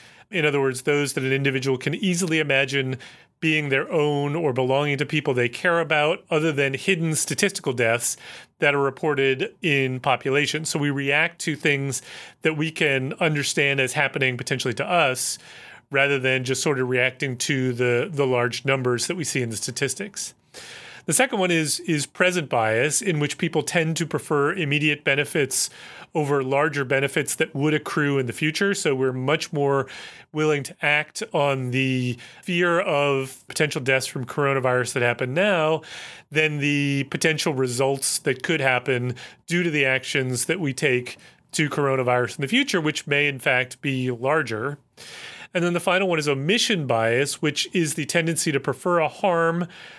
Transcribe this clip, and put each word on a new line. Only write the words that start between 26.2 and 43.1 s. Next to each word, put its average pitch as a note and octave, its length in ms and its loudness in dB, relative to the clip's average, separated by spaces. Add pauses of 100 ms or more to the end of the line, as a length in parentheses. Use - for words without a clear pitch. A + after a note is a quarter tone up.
larger C#3 420 0
benefits C#3 500 0
that - 200 -2
would D3 180 2
accrue D3 460 0
in B2+ 80 -2
the A2 60 -6
future. F#3 420 0
So D#3 180 0
we're C3 180 2
much C3 400 -2
more C#3 360 2 (440)
willing D3+ 300 2
to - 220 -10
act D3 400 0 (100)
on C3+ 380 0
the B2+ 460 0 (260)
fear F3 380 2
of C#3+ 640 0
potential D3+ 340 0
deaths C3 240 2
from C3 200 -6
coronavirus B2+ 680 0
that C3 80 0
happen A#2+ 320 0
now E3 480 2 (500)
than D3+ 280 2
the C#3+ 460 0
potential D#3 500 0
results C3 640 0
that C3+ 240 -2
could D#3+ 180 0
happen B2 540 0 (320)
due F3 160 0
to E3+ 80 0
the D3 140 2
actions C3 600 0
that E3+ 140 -2
we D3 120 -2
take B2+ 460 0 (360)
to D3+ 140 2
coronavirus C3 720 0
in C#3+ 60 -4
the C3+ 40 -2
future, B3 320 0
which D3+ 280 -2
may D3 200 2